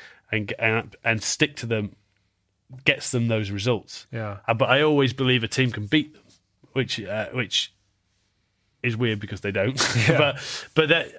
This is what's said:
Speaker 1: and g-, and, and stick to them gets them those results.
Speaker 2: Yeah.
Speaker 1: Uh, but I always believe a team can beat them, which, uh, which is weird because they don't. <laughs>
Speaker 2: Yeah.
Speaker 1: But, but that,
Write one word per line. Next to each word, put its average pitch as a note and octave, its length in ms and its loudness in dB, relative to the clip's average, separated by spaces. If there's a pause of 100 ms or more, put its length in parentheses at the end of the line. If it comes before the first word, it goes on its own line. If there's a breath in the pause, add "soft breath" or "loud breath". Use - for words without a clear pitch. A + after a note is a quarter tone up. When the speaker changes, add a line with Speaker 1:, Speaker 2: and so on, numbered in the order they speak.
(300 loud breath)
Speaker 1:
and G#2+ 200 -2
g-, G#2+ 80 -6
and, A2+ 440 0
and A2+ 200 0
stick - 340 -2
to - 80 -10
them A2 320 -4 (920)
gets - 240 0
them A#2 180 2
those A2 220 0
results. G#2 600 -4
Speaker 2:
Yeah. G#2+ 280 -8 (100)
Speaker 1:
Uh, A#2 60 4
but A2 160 2
I C3+ 100 6
always C#3+ 320 4
believe B2+ 320 2
a A2 40 -4
team B2+ 240 0
can G#2+ 120 -6
beat D3+ 300 0
them, - 80 -20 (500)
which, - 300 -4
uh, G2 300 -6
which - 380 -4 (1120)
is A#2 140 -2
weird A2 240 0
because G2+ 220 -10
they G2+ 80 -4
don't. A2+ 280 0 (180)
<laughs> A2+ 120 4
Speaker 2:
Yeah. D#3+ 80 4
Speaker 1:
But, - 580 -2
but D#3 140 4
that, D#3+ 200 2 (100)